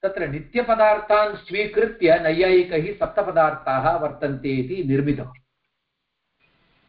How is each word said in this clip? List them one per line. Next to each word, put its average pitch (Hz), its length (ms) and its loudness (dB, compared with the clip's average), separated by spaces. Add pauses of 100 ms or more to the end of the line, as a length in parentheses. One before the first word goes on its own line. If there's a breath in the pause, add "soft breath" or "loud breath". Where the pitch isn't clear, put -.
तत्र 190 240 -4
नित्यपदार्थान् 214 1080 0
स्वीकृत्य 196 840 0
नैयायिकैः 175 760 2
सप्तपदार्थाः 156 1000 0
वर्तन्ते 139 520 -6
इति 135 340 -4
निर्मितम्। 139 460 -2 (1600)